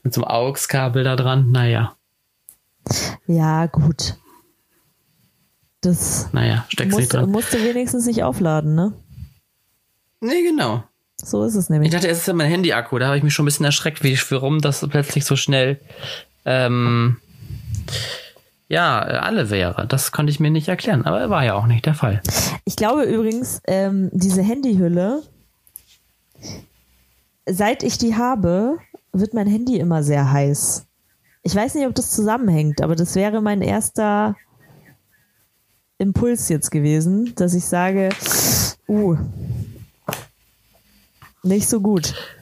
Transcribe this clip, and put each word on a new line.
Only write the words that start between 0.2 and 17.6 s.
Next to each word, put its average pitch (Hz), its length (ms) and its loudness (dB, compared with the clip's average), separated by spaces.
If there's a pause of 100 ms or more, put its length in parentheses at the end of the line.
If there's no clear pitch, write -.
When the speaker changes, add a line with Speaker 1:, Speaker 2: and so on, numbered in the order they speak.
Speaker 1:
einem - 100 -4
aux-Kabel 131 720 -2
da 131 100 0
dran. 131 360 2
Naja. 117 440 2 (1300)
Speaker 2:
Ja, 160 400 2
gut. - 480 0 (1600)
Das - 540 0
Speaker 1:
Naja, 117 340 2
steckst - 240 -2
Speaker 2:
musst, 202 80 2
Speaker 1:
nicht - 140 0
dran. 190 180 2
Speaker 2:
musst 214 220 -2
du 226 100 0
wenigstens 240 440 -2
nicht 226 160 0
aufladen, 156 520 0
ne? 180 160 2 (1300)
Speaker 1:
Nee, 285 240 0
genau. 151 400 0 (340)
Speaker 2:
So - 260 -4
ist 220 120 0
es 185 140 0
nämlich. 151 180 4
Speaker 1:
Ich 160 60 2
dachte, 180 160 0
es 170 100 0
ist - 80 -6
ja 190 60 0
mein 156 160 2
Handy-Akku. 143 500 0
Da 127 80 2
habe 139 100 2
ich 143 60 0
mich 147 100 4
schon 156 100 0
ein 147 40 2
bisschen 147 180 0
erschreckt, 147 380 -2
wie, 131 140 2
wie - 180 -2
rum 139 260 0
das 147 280 0
plötzlich 143 360 0
so 139 100 2
schnell, 135 440 2 (640)
ähm, 120 760 2 (1500)